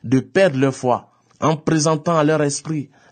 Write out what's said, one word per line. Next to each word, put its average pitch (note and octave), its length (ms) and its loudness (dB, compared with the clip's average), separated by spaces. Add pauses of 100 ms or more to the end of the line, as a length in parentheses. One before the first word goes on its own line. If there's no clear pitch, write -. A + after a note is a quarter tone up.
de B2+ 180 0
perdre F3+ 380 0
leur C3+ 160 2
foi. B2 380 -4 (300)
En D#3 140 0
présentant D#3+ 600 0
à D3+ 80 2
leur D3+ 180 2
esprit D3 460 -4 (240)